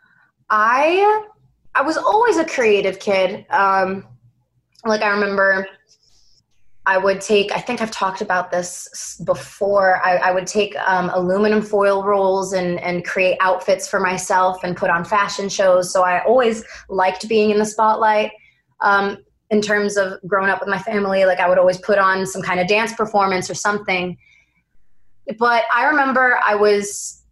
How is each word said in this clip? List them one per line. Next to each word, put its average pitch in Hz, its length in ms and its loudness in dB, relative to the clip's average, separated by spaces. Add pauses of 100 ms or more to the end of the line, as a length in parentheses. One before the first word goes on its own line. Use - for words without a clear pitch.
(500)
I, 320 760 2 (480)
I 277 60 2
was 311 160 0
always 415 400 2
a 320 80 0
creative 202 540 0
kid. 190 500 -2
Um, 190 580 0 (760)
like, 214 160 0
I 214 80 0
remember 196 580 0 (1160)
I 190 120 2
would 190 240 0
take, 202 300 0
I 185 80 -4
think 226 220 -6
I've 220 100 -6
talked 185 300 -4
about 185 280 -2
this - 440 -6
s-, - 320 -16
before, 190 760 0
I, 180 140 2
I 180 140 0
would 185 160 -2
take, 202 300 -2
um, 180 360 -2
aluminum 202 480 2
foil 202 420 0
rolls 196 500 0
and, 180 260 -2
and 175 260 -4
create 185 360 0
outfits 185 460 0
for 196 120 -2
myself 185 640 0
and 180 120 -4
put 185 140 -2
on 175 160 -2
fashion 202 440 -2
shows. 185 440 2
So 185 100 2
I 180 200 0
always 226 400 2 (240)
liked 190 420 -2
being 214 220 2
in 208 80 2
the 214 60 2
spotlight. 214 680 0 (500)
Um, 202 360 0 (340)
in 214 100 2
terms 208 360 0
of 190 300 -2
growing 196 220 0
up 190 100 0
with 185 100 -6
my 190 100 -2
family, 196 460 0
like, 180 140 2
I 180 100 2
would 185 80 4
always 180 220 2
put 202 180 0
on 190 280 2
some 190 160 -10
kind 180 180 -2
of 180 80 0
dance 214 260 0
performance 196 560 0
or - 60 -8
something. 185 600 -4 (1200)
But 233 280 2 (100)
I 240 100 2
remember 262 580 2
I 208 120 2
was 202 760 0